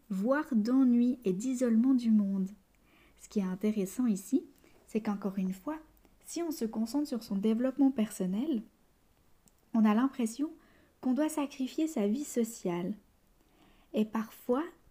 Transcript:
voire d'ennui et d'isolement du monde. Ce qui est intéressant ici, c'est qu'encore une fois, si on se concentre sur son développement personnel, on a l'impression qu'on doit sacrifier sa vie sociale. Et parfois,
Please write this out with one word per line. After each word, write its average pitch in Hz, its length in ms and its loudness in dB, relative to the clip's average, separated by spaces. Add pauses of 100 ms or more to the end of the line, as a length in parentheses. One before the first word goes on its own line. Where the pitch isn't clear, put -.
voire 240 440 0
d'ennui 240 720 4
et 185 100 0
d'isolement 247 600 2
du 233 180 2
monde. 196 380 2 (720)
Ce - 80 -20
qui 214 100 0
est 190 40 0
intéressant 202 640 -2
ici, 226 380 0 (440)
c'est 220 140 -2
qu'encore 202 360 -4
une 185 160 -2
fois, 311 240 -8 (480)
si - 160 -8
on 330 100 -4
se 233 140 -4
concentre 233 420 -4
sur 226 160 -6
son 196 120 -6
développement 247 560 2
personnel, 214 720 -2 (1080)
on 220 120 4
a 208 80 6
l'impression 254 580 0 (480)
qu'on 254 140 0
doit 302 160 2
sacrifier 285 580 -4
sa 214 200 -2
vie 277 180 -2
sociale. 185 720 -4 (1000)
Et 214 100 2
parfois, 226 600 -4 (280)